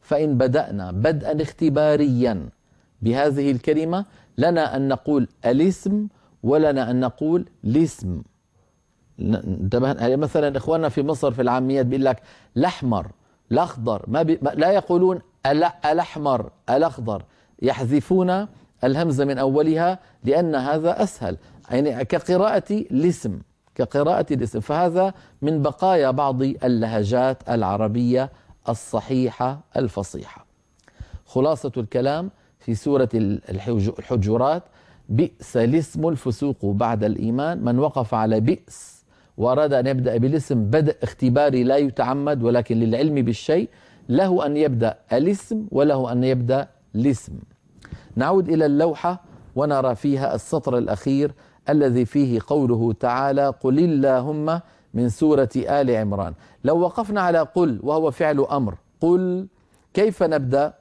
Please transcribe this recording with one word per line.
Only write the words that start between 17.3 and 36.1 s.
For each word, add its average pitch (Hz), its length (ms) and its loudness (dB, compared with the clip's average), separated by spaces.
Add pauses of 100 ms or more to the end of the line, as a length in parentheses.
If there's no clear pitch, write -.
يحذفون 147 840 0 (380)
الهمزة 139 400 0
من 139 140 -2
أولها 156 600 2 (260)
لأن 156 300 2
هذا 151 480 0
أسهل، 95 340 -6 (340)
يعني 131 340 0
كقراءة 185 680 0
الاسم، 156 680 -2 (360)
كقراءة 143 560 0
الاسم. 117 300 -2
فهذا 180 540 0 (280)
من 151 200 0
بقايا 151 480 2
بعض 135 320 0
اللهجات 123 1040 0
العربية 117 840 0 (380)
الصحيحة 127 920 -4 (160)
الفصيحة. - 680 -8 (800)
خلاصة 135 500 -2
الكلام 135 540 -2 (280)
في 117 160 -6
سورة 135 400 0
ال-، 101 260 0 (100)
الحج-، 101 480 -2
الحجرات: 123 640 0 (460)
"بئس - 480 -2
الاسم 151 520 0
الفسوق 135 580 -4